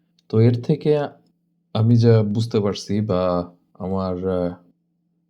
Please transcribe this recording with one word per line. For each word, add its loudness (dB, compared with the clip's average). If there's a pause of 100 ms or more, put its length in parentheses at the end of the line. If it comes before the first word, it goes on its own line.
(280)
তো 0
এর 2
থেকে 0 (760)
আমি 2
যা 6
বুঝতে -2
পারছি -4
বা -2 (220)
আমার, -6
আহ, -4 (760)